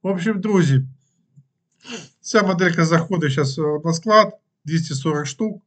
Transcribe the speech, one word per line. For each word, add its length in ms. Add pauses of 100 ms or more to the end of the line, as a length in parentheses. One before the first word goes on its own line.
В 40
общем, 340
друзі, 440 (1400)
ця 220
моделька 420
заходить 480
щас, 260
е, 260
на 80
склад, 480 (240)
двісті 300
сорок 320
штук 400